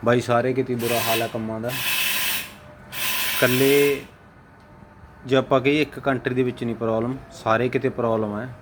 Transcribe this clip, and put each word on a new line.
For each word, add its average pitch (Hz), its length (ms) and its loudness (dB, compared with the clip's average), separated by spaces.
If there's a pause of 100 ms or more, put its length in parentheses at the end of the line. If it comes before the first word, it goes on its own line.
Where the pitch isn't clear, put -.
ਬਾਈ 120 160 4
ਸਾਰੇ 120 320 0
ਕਿਤੇ 127 220 -2
ਬੁਰਾ 117 260 0
ਹਾਲ 113 220 0
ਹੈ 117 40 -2
ਕੰਮਾਂ 110 340 -6
ਦਾ। 117 80 -6 (1700)
ਇਕੱਲੇ 135 680 4 (1200)
ਜੇ 127 100 4
ਆਪਾਂ 131 240 4
ਕਹੀਏ 143 220 4
ਇੱਕ - 160 -4
ਕੰਟਰੀ 127 360 -2
ਦੇ 127 80 2
ਵਿੱਚ 123 220 -2
ਨਹੀਂ 117 100 -2
ਪ੍ਰੋਬਲਮ, 113 420 -2 (160)
ਸਾਰੇ 113 360 2
ਕਿਤੇ 131 200 0
ਪ੍ਰੋਬਲਮ 110 520 0
ਹੈ। 123 220 -10